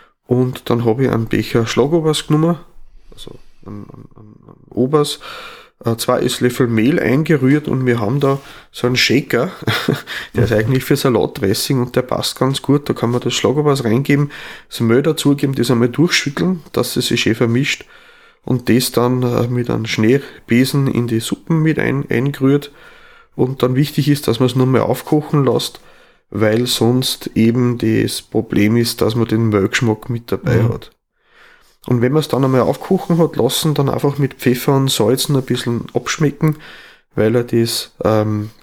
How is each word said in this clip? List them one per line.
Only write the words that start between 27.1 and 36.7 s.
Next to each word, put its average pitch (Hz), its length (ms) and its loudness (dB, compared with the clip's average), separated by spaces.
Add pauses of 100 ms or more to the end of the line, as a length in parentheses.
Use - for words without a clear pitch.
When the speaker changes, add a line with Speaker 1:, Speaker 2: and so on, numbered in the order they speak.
Speaker 1:
eben 120 420 2
das 110 440 0
Problem 107 560 0
ist, 117 240 0
dass 113 140 0
man 117 120 0
den 113 220 0
Mehlgeschmack 107 600 0
mit 117 220 -6
dabei 117 320 0
Speaker 2:
Mhm. 117 100 0
Speaker 1:
hat. - 180 -12 (960)
Und 120 140 2
wenn 123 100 2
man 151 80 2
es 151 80 -2
dann 127 180 0
einmal 131 160 2
aufkochen 175 560 0
hat 165 200 2
lassen, 147 360 0
dann 139 160 0
einfach 135 300 -2
mit 139 160 0
Pfeffer 123 400 0
und 135 160 2
Salz 120 380 0
ein 139 120 2
bisschen 120 440 -4 (100)
abschmecken, 147 600 -2 (580)